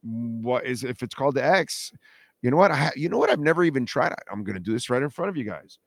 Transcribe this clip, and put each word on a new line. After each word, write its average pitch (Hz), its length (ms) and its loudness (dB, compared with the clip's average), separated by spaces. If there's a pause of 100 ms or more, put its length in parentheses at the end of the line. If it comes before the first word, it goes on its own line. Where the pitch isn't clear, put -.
What 113 600 -4
is, 127 180 -4
if 123 180 -6
it's 120 140 -8
called 139 200 0
the 127 80 0
X? 165 480 0 (520)
You 123 80 4
know 147 60 4
what? 190 120 8
I 156 60 2
ha-, 147 200 2
you 151 140 -2
know - 80 0
what? - 140 4
I've - 80 2
never 160 240 4
even 139 240 2
tried. 151 240 0
I, - 60 -6 (140)
I'm 104 120 -8
gonna 95 160 -6
do 98 140 -2
this 123 180 -2
right 127 100 2
in 147 80 -2
front 175 200 -4
of 180 80 -6
you 127 60 -4
guys. 85 440 -10